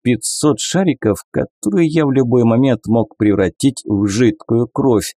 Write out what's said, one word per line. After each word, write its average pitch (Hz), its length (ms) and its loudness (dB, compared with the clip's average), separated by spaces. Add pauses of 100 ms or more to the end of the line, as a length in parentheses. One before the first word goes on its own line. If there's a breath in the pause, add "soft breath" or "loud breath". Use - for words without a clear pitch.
пятьсот 123 600 -2
шариков, 151 680 -2
которые 165 600 -2
я 156 160 0
в 139 80 0
любой 123 320 2
момент 117 420 0
мог 110 300 0
превратить 104 680 0
в 104 240 -2
жидкую 117 640 0
кровь. 120 500 -2